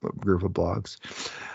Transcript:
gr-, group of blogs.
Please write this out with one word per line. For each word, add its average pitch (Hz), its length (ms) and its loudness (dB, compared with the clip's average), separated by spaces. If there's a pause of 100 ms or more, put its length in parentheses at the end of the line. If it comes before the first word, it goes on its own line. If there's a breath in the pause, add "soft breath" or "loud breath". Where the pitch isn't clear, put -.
gr-, - 60 0 (120)
group 95 240 6
of 95 80 2
blogs. 87 460 -2 (560 loud breath)